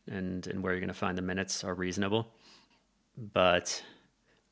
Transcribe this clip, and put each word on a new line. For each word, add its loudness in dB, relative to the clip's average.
and, -4
and -4
where 0
you're -2
gonna -4
find -2
the -4
minutes -2
are -2
reasonable, 0
but 4